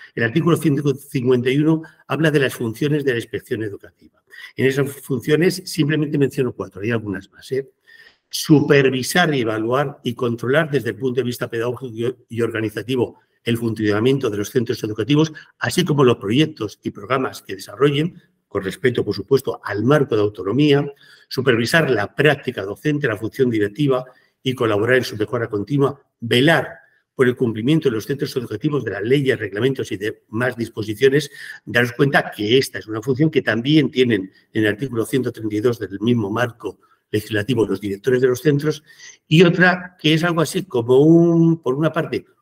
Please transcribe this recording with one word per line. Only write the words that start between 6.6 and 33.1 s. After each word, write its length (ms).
hay 100
algunas 400
más, 200
¿eh? 180
Supervisar 1040
y 80
evaluar 600
y 100
controlar 580
desde 200
el 40
punto 260
de 40
vista 240
pedagógico 680
y 120
organizativo 800
el 140
funcionamiento 720
de 80
los 120
centros 340
educativos, 480
así 260
como 180
los 140
proyectos 680
y 80
programas 500
que 140
desarrollen, 640
con 160
respeto, 420
por 100
supuesto, 480
al 220
marco 300
de 60
autonomía, 640
supervisar 600
la 240
práctica 500
docente, 440
la 80
función 340
directiva 540
y 100
colaborar 440
en 80
su 100
mejora 320
continua, 540
velar 480
por 120
el 100
cumplimiento 520
de 60
los 100
centros 300
educativos 480
de 80
las 100
leyes, 380
reglamentos 540
y 40
demás 580
disposiciones, 760
daros 280
cuenta 360
que 300
esta 180
es 80
una 160
función 300